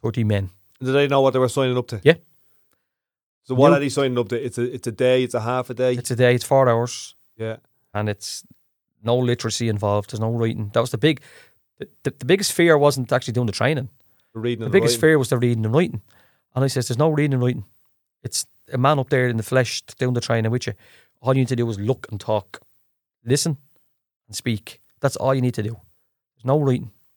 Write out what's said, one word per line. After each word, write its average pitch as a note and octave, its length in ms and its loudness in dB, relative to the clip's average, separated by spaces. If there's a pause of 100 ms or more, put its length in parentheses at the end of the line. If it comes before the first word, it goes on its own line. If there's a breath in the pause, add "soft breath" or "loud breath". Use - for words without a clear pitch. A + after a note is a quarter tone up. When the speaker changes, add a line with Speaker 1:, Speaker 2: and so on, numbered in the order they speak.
Speaker 1:
Thirty A2+ 220 -2
men. G2+ 260 0 (300)
Speaker 2:
Did B2+ 120 -4
they C#3+ 160 4
know C#3 120 4
what C3+ 120 4
they C3 80 0
were B2+ 80 2
signing B2+ 280 0
up B2 120 -4
to? A2+ 160 -8
Speaker 1:
Yeah. D#3 100 8 (1300)
Speaker 2:
So C3 120 -4
what C#3 140 8
Speaker 1:
Knew C#3+ 60 6
Speaker 2:
are C#3+ 40 2
they C#3+ 80 0
signing C3 300 0
up A2+ 100 0
to? A#2+ 140 -4
It's - 160 -8
a, A#2+ 40 0 (120)
it's B2 120 -10
a A#2+ 60 -6
day, B2+ 320 2
it's A#2+ 100 -8
a A#2+ 60 -2
half B2 300 -4
a B2 40 -8
day? B2+ 200 0
Speaker 1:
It's B2 160 -8
a B2 60 -2
day, B2 200 6
it's A#2+ 80 -2
four C3+ 240 4
hours. A#2 460 -2 (220)
Speaker 2:
Yeah. A2 200 -10 (360)
Speaker 1:
And G#2+ 160 -2
it's - 360 -8 (580)
no A#2 160 2
literacy A#2+ 500 -2
involved, G#2 440 -2
there's G#2+ 80 -8
no A2 100 -2
writing. A2+ 420 -4
That A2+ 80 0
was B2 100 -2
the A#2+ 80 -6
big, D3 220 0 (580 soft breath)
the, - 100 -14 (160)
the, C#3+ 140 -2
the - 80 -14
biggest G3+ 260 0
fear E3+ 260 4
wasn't C3+ 340 2
actually B2+ 200 -4
doing A#2+ 140 -2
the G2+ 60 -4
training. C3 360 -2 (460)
Speaker 2:
The A2+ 60 -12
reading A#2 200 -4
Speaker 1:
The A2 60 -6
Speaker 2:
and A#2+ 60 -4
Speaker 1:
biggest A#2 240 4
Speaker 2:
writing. A#2 40 -4
Speaker 1:
fear D#3+ 180 6
was C3 120 0
the B2+ 80 0
reading A#2+ 260 0
and A2 100 0
writing. E3 260 0 (540 soft breath)
And C3 100 0
I C#3 40 2
says, B2+ 200 -2
"There's A#2 100 -4
no D3+ 120 4
reading D3 240 0
and B2 80 0
writing. B2 220 -2 (580)
It's - 240 -8 (260)
a C3 60 -4
man C#3 220 2
up B2+ 100 -4
there B2+ 180 2
in A#2+ 80 -2
the A2+ 60 -4
flesh B2+ 400 -2 (160)
doing B2+ 160 -2
the A#2+ 60 -2
training A2+ 320 -2
with B2 140 -4
you. G#2+ 80 -8 (460 soft breath)
All C3 140 0
you C3+ 60 2
need B2 80 0
to C3 80 -2
do A#2+ 120 -2
is G#2+ 100 -6
look A2 320 -6
and G#2 100 -10
talk. - 400 -6 (640)
Listen C#3 320 -2 (720)
and G#2 80 -14
speak. - 440 -6 (200)
That's C#3 160 -2
all C3+ 180 0
you C3+ 80 -2
need B2 120 -2
to A2 80 -6
do. G#2+ 80 -4 (680)
There's - 80 -20
no C#3 160 2
writing." B2+ 300 -2 (260)